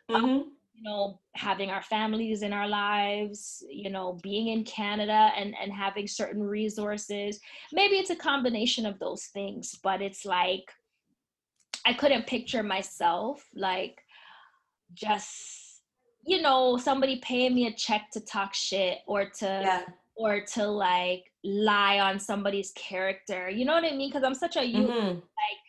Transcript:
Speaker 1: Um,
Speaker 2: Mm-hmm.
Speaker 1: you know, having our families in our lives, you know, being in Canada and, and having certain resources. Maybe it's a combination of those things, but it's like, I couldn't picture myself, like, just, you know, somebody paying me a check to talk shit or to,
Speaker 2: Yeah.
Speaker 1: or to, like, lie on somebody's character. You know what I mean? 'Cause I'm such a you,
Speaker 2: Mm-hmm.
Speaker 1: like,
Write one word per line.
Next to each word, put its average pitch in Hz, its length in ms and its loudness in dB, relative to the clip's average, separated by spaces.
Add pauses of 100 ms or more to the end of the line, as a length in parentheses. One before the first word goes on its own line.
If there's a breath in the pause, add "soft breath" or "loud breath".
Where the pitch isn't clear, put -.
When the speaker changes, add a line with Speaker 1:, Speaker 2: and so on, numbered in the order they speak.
(140)
Speaker 1:
Um, 226 80 4
Speaker 2:
Mm-hmm. 262 260 2 (260)
Speaker 1:
you 220 100 -20
know, 202 360 -4 (140)
having 196 360 -4
our 196 120 -4
families 220 600 -2
in 202 100 -2
our 202 160 -2
lives, 208 1000 -2
you 196 220 -8
know, 185 320 -6
being 202 260 -2
in 226 140 0
Canada 214 720 4
and, 208 240 -4
and 196 120 -6
having 196 340 -4
certain 202 340 -4
resources. 208 1000 -4 (320 loud breath)
Maybe 392 240 4
it's 381 140 0
a 339 60 -2
combination 247 680 0
of 196 140 -4
those - 240 -6
things, 196 580 -8
but 190 180 0
it's 196 240 -6
like, 185 380 2 (1200)
I 247 100 4
couldn't 269 340 4
picture 240 340 -2
myself, 196 840 -2 (120)
like, 190 420 -4 (960 soft breath)
just, - 880 -6 (420)
you 349 180 2
know, 262 340 6
somebody 269 460 2
paying 254 320 2
me 247 120 4
a 220 80 -4
check 214 380 -2
to 214 80 -8
talk 196 340 -4
shit 190 520 0
or 196 220 0 (100)
to, 196 240 -2
Speaker 2:
Yeah. 185 200 2 (340)
Speaker 1:
or 208 240 2 (140)
to, 208 120 2
like, 180 580 2 (200)
lie 202 560 4
on 196 200 4
somebody's 202 520 -2
character. 190 800 -4
You 226 140 -2
know 294 100 4
what 330 100 4
I 302 120 0
mean? 269 160 -2
'Cause 285 100 -2
I'm 262 120 2
such 339 220 -4
a 277 80 2
you, 220 220 2
Speaker 2:
Mm-hmm. 208 320 0
Speaker 1:
like, - 400 -6 (100)